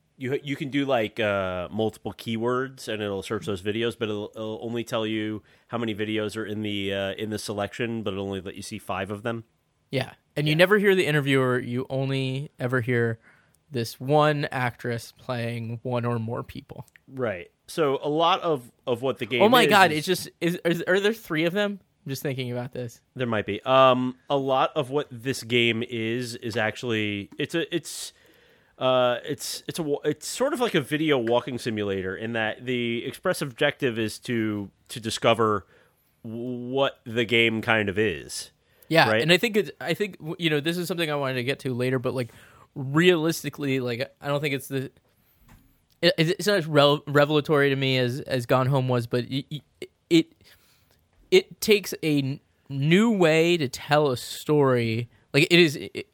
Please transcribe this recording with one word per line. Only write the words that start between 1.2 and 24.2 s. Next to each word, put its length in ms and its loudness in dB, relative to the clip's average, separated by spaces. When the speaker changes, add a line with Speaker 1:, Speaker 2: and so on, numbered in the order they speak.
Speaker 1:
multiple 420 -4
keywords, 760 -4
and 140 -6
it'll 220 -4
search 220 -6
those 160 -4
videos. 360 -2
But 120 -4
it'll, 260 -6
it'll 260 -8
only 220 -6
tell 220 -4
you 380 -4
how 100 -6
many 180 -2
videos 420 -4
are 80 -6
in 160 -6
the, 320 -4
uh, 200 -2
in 160 -8
the 100 -6
selection, 640 -6
but 100 -8
it'll 120 -6
only 160 -6
let 140 -12
you 60 -12
see 180 -12
five 320 -6
of 120 -8
them. 200 -6
Speaker 2:
Yeah, 200 -4
and 120 0
you 40 2
Speaker 1:
Yeah. 60 2
Speaker 2:
never 200 6
hear 180 4
the 100 2
interviewer. 540 2
You 300 -6
only 720 -4
ever 220 0
hear 380 0
this 280 -6
one 520 2
actress 640 -4
playing 640 -8
one 220 -2
or 140 0
more 240 -6
people. 420 -16
Speaker 1:
Right. 420 -6
So 340 0
a 80 -4
lot 320 2
of, 300 -2
of 140 0
what 180 -2
the 60 -4
game 180 0
Speaker 2:
Oh 60 8
my 140 8
Speaker 1:
is 40 4
Speaker 2:
God! 240 6
Speaker 1:
is 80 -2
Speaker 2:
It's 80 -4
just 220 -2
is, 240 0
is, 220 0
are 120 2
there 140 2
three 320 -2
of 80 0
them? 260 -2
I'm 40 -10
just 140 -8
thinking 280 -6
about 200 -8
this. 300 -10
Speaker 1:
There 120 -4
might 180 -2
be. 180 -4
Um, 520 6